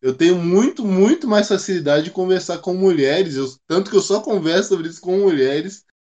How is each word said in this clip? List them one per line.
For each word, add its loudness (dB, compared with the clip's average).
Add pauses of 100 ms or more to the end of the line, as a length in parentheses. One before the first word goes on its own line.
eu -2
tenho 4
muito, 0
muito 2
mais 2
facilidade -2
de -12
conversar -2
com -6
mulheres. 0
Eu, -4 (200)
tanto -2
que -2
eu 4
só 0
converso -2
sobre -2
isso -20
com -2
mulheres, 0 (300)